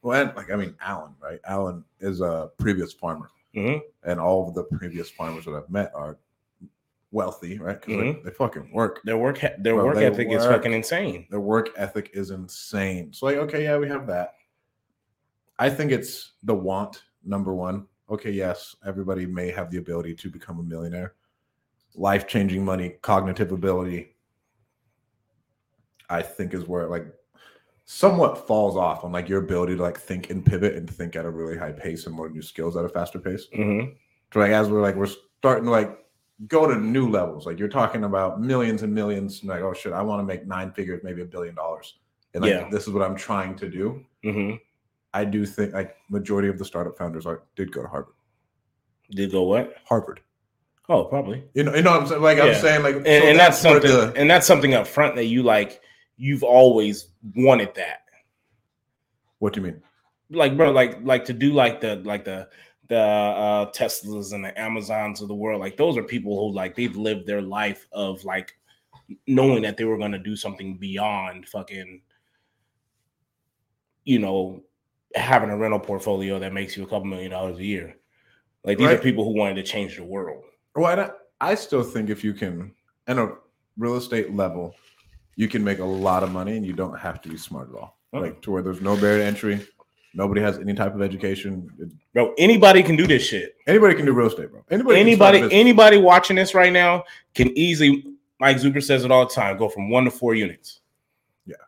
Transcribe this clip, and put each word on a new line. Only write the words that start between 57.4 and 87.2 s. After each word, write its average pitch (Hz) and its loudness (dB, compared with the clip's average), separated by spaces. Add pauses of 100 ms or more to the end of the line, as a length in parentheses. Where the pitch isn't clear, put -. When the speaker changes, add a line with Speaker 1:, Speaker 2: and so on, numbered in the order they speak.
Speaker 2:
that. 85 -10 (1400)
Speaker 1:
What - -2
do - -6
you 95 -6
mean? 156 -12 (480)
Speaker 2:
Like, 147 0
bro, 156 4
like, 127 2
like, 127 0
to 131 -8
do, 135 0
like, 123 2
the, 110 -4
like, 101 -8
the, 95 -12 (400)
the, 117 0
uh, 104 0
Teslas 104 -8
and 98 -10
the 95 -12
Amazons 107 -6
of 101 -12
the 104 -10
world, 104 -4
like, 95 -10
those 147 0
are 113 -4
people 104 -6
who, 104 -4
like, 92 -6
they've 117 -4
lived 104 -6
their 104 -6
life 101 -6
of, 98 -8
like, 95 -10 (680)
knowing 131 4
that 104 -6
they 113 -6
were 110 -2
gonna 104 -6
do 104 -10
something 98 -12
beyond 95 -8
fucking, 92 -16 (2000)
you 127 2
know, 95 -4 (520)
having 117 2
a 104 -4
rental 107 -2
portfolio 98 -6
that 95 -8
makes 98 -10
you 98 -12
a 95 -12
couple 101 -6
million 95 -10
dollars 92 -8
a 92 -12
year. 90 -8 (680)
Like, 101 0
these 127 4
are 156 6
Speaker 1:
Right. - 4
Speaker 2:
people 110 2
who 107 -4
wanted 101 0
to 95 -8
change 95 -8
the 92 -16
world. 90 -12 (300)
Speaker 1:
Well, 170 2
and 185 0
I, 196 -6 (300)
I 175 0
still 147 -2
think 110 -6
if 104 -6
you 104 -4
can, 92 -10 (320)
in 127 -2
a 107 -2 (460)
real 120 -2
estate 117 -4
level, 90 -4 (640)
you 107 -2
can 107 -2
make 101 -2
a 92 -6
lot 95 0
of 92 -4
money 95 -6
and 107 -6
you 92 -6
don't 90 -8
have 85 -10